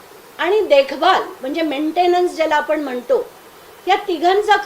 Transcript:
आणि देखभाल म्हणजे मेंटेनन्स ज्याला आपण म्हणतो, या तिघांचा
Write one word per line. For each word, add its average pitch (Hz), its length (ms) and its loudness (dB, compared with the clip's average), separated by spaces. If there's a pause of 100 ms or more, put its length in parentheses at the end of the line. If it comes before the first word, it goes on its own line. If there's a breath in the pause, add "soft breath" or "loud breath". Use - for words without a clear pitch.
(380)
आणि 359 220 0
देखभाल 285 600 2
म्हणजे 294 400 -8
मेंटेनन्स 320 760 0
ज्याला 311 200 0
आपण 302 240 -2
म्हणतो, 247 480 -2 (600)
या 381 80 4 (120)
तिघांचा 381 580 2